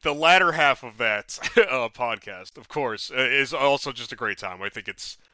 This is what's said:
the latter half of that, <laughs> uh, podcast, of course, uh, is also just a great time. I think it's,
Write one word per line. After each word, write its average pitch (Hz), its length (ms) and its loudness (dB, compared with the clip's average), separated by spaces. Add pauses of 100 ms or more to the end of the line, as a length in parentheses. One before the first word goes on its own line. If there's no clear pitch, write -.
the 151 100 0
latter 165 400 6
half 147 300 2
of 113 160 -14
that, 107 420 -2
<laughs> - 160 -4
uh, 131 320 2
podcast, 104 680 -8
of 113 100 -20
course, 120 420 -6
uh, 127 60 -8
is 131 380 2
also 139 380 2
just 120 200 -12
a 113 40 -14
great 107 200 -6
time. 92 240 -10
I 98 80 -6
think 104 200 -14
it's, - 280 -12 (180)